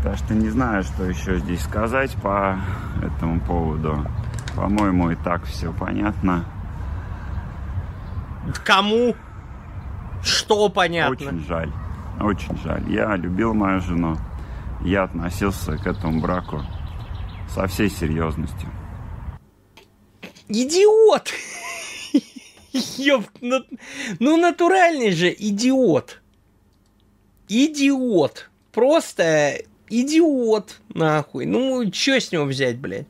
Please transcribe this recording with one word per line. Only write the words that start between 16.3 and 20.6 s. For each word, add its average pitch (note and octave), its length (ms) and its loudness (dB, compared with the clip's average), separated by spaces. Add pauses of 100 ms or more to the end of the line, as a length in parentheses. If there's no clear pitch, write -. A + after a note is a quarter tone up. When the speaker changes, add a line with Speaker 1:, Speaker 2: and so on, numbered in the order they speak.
Speaker 1:
со F#2+ 120 0
всей G2+ 220 2
серьёзностью. D#2 800 -4 (1800)
Speaker 2:
Идиот! F4+ 840 6 (1400)